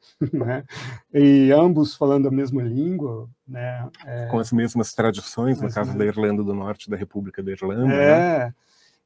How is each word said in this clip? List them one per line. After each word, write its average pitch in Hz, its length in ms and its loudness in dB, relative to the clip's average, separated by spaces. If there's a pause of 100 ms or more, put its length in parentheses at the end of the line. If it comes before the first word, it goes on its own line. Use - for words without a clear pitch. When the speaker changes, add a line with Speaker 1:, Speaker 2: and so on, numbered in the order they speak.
(200)
Speaker 1:
<laughs> 135 120 -4
né, 131 320 -4 (480)
e 139 400 6
ambos 151 420 4
falando 139 320 2
a 135 40 0
mesma 135 320 -2
língua, 123 680 -4 (180)
né, 123 420 -10 (160)
é, 120 220 -10
Speaker 2:
Com 117 120 -4
as 113 120 -6
mesmas 117 420 -2
tradições, 117 640 -2
no 143 60 -6
Speaker 1:
Mas 110 100 -6
Speaker 2:
caso 110 160 -4
Speaker 1:
não. 101 80 -6
Speaker 2:
da 104 60 2
Irlanda 104 380 0
do 101 120 -4
Norte, 101 360 -10
da 104 60 -6
República 98 460 -10
da 95 100 -8
Irlanda, 98 340 -4
né? 139 180 2
Speaker 1:
É, 151 500 4 (520)